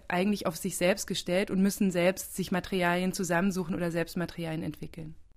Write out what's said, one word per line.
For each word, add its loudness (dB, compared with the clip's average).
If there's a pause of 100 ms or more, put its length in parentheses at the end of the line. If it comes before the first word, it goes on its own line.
eigentlich 2
auf -4
sich -4
selbst 2
gestellt 0
und 2
müssen 4
selbst 0
sich -2
Materialien 2
zusammensuchen 0
oder -2
selbst -2
Materialien -4
entwickeln. -8 (240)